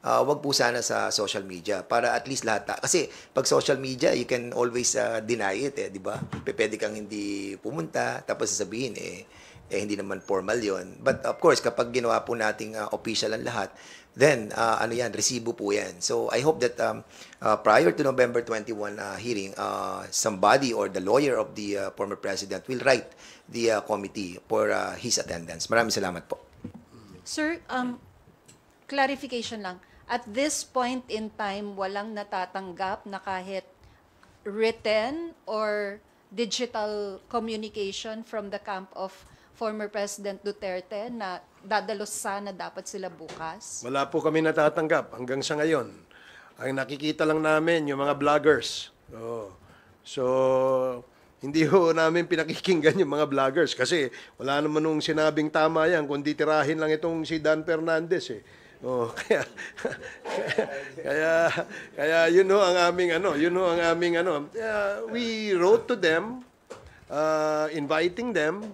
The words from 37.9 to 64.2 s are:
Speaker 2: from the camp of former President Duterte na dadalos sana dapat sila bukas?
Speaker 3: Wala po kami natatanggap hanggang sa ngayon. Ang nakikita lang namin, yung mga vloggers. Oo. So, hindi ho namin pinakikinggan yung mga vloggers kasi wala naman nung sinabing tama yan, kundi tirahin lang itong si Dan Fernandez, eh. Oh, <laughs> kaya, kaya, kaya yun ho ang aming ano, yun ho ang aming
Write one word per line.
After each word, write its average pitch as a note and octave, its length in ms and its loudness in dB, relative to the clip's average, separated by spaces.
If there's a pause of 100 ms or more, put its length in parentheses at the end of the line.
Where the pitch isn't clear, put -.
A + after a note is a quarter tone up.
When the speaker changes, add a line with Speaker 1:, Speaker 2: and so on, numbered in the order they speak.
Speaker 2:
from G#3 320 -8
the G3+ 80 -8
camp G3 320 -8
of F#3+ 240 -10 (400)
former G#3+ 320 -4
President G3+ 560 -6
Duterte G3+ 640 -8
na G3+ 320 -8 (240)
dadalos G3+ 480 -2
sana G3+ 400 -6
dapat F3 320 -10
sila F#3+ 240 -8
bukas? D#3+ 720 -12
Speaker 3:
Wala C3+ 240 0
po D#3 160 0
kami D#3 240 2
natatanggap D#3 720 2
hanggang B2+ 240 -4
sa D3 160 -2
ngayon. D3+ 320 2 (720)
Ang C3+ 160 -2
nakikita D3 480 -2
lang D#3 160 4
namin, D#3 480 4
yung C#3 160 0
mga C#3+ 160 2
vloggers. D3 720 4 (240)
Oo. A2+ 320 -8 (560)
So, - 180 -4 (1160)
hindi D3+ 240 2
ho E3 320 6
namin E3 320 4
pinakikinggan D#3+ 720 2
yung D3 160 2
mga D3 140 2
vloggers C#3 420 4
kasi C3 400 0 (240)
wala C#3 240 -2
naman D3+ 240 0
nung D#3 160 0
sinabing D#3 480 2
tama D#3+ 400 4
yan, E3 160 2
kundi C#3+ 320 -2
tirahin D3+ 400 2
lang D#3 160 0
itong D#3+ 320 -2
si D#3+ 160 -2
Dan D#3 240 2
Fernandez, E3 640 0
eh. G#2+ 160 -10 (400)
Oh, B2 300 -2
<laughs> - 80 -8
kaya, E3+ 180 2 (1600)
kaya, D3+ 320 0 (640)
kaya D#3 220 2 (100)
yun F#3 240 8
ho G3+ 80 8
ang F3+ 320 6
aming F3 240 2
ano, F#3 160 2
yun E3+ 240 2
ho F#3 80 4
ang E3+ 160 2
aming E3+ 400 4